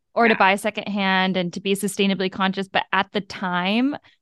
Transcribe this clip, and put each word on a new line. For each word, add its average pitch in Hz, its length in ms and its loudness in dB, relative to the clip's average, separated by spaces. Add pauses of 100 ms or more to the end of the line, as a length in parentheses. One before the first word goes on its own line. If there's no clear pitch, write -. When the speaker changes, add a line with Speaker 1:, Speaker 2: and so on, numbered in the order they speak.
(160)
Speaker 1:
or 233 140 4
to 220 40 6
Speaker 2:
Yeah. 220 40 -2
Speaker 1:
buy 196 180 4
secondhand 196 800 0
and 175 160 -2
to 190 60 -8
be 196 160 -2
sustainably 196 560 0
conscious. 190 380 -2
But - 240 0
at 190 180 0
the 208 100 -2
time, 196 760 -2 (240)